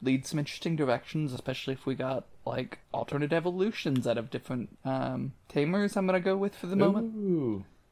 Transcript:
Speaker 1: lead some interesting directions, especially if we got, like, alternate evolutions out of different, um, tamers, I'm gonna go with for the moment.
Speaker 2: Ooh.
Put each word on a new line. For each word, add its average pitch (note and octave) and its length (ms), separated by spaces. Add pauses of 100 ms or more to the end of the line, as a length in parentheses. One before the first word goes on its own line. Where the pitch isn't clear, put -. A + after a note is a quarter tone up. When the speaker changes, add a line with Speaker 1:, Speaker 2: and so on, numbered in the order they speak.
Speaker 1:
lead C3 240
some D#3 140
interesting D#3+ 360
directions, C#3 580
especially C3 400
if - 120
we C3+ 80
got, C3 320 (200)
like, B2+ 340 (120)
alternate C#3+ 400
evolutions E3 760
out A#2 100
of A#2 140
different, B2 520
um, C3 500 (160)
tamers, F#3 460
I'm F#3+ 120
gonna F#3 120
go F#3+ 160
with G3 200
for F3+ 120
the F#3 80
moment. A3 400
Speaker 2:
Ooh. D3+ 500 (260)